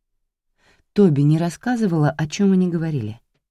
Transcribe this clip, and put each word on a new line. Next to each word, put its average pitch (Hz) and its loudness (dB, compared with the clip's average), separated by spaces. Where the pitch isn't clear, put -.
Тоби 156 4
не 151 2
рассказывала, 170 -2
о 156 -6
чём 196 0
они 185 2
говорили. 156 -6